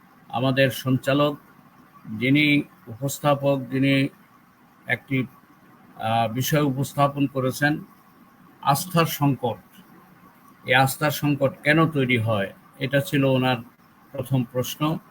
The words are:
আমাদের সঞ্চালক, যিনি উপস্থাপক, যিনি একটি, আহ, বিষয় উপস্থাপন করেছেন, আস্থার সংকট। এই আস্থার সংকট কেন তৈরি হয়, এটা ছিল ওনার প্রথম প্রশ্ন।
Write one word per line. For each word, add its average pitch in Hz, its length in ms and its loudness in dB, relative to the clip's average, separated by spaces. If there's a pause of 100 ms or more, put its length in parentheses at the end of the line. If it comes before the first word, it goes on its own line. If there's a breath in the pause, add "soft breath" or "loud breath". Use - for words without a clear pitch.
(280)
আমাদের 131 420 0
সঞ্চালক, 135 680 0 (840)
যিনি 143 440 4 (240)
উপস্থাপক, 139 840 -2
যিনি 135 380 2 (760)
একটি, 131 400 -4 (720)
আহ, 113 360 -2
বিষয় 139 300 0
উপস্থাপন 139 640 0
করেছেন, 143 580 -2 (760)
আস্থার 156 440 0
সংকট। 127 720 -4 (880)
এই 123 80 2
আস্থার 135 360 2
সংকট 139 420 0 (120)
কেন 156 260 4
তৈরি 127 280 2
হয়, 107 340 0 (260)
এটা 139 220 0
ছিল 139 240 0
ওনার 127 320 2 (560)
প্রথম 135 320 -2
প্রশ্ন। 151 540 -4 (120)